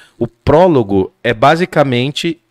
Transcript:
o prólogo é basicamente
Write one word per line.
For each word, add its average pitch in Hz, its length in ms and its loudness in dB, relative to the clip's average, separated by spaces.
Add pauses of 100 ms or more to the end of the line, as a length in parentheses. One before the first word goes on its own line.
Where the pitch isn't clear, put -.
(180)
o 117 80 -4
prólogo 127 840 0 (100)
é 120 120 -2
basicamente 143 1080 -2 (100)